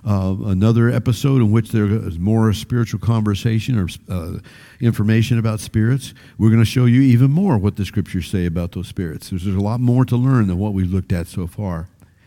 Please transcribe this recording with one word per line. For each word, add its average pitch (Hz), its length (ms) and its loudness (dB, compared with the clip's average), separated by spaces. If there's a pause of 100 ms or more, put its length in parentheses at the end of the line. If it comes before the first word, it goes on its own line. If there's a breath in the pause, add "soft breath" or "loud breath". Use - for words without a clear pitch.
uh, 95 300 0 (120)
another 113 440 4
episode 127 500 0
in 104 120 4
which 113 180 0
there 104 160 0
is 104 320 -2
more 110 340 2
spiritual 117 460 -4
conversation 110 800 -2
or, 90 80 -2 (220)
uh, 87 300 -8 (420 loud breath)
information 113 580 2
about 110 220 -2
spirits, 117 540 -2 (220 loud breath)
we're 110 140 4
gonna 113 140 6
show 127 220 2
you 120 160 6
even 135 280 4
more 165 280 2
what 98 180 -2
the 101 80 -4
scriptures 90 440 -6
say 90 160 -2
about 87 280 -4
those 92 160 -10
spirits. 82 420 -10
There's, 90 140 -6
there's 98 100 -2
a 98 60 0
lot 107 180 -2
more 123 280 4
to 123 100 0
learn 123 320 2
than 90 100 -2
what 104 160 -4
we've 92 160 0
looked 95 220 -2
at 87 160 -4
so 90 180 -8
far. 90 420 -8 (380 loud breath)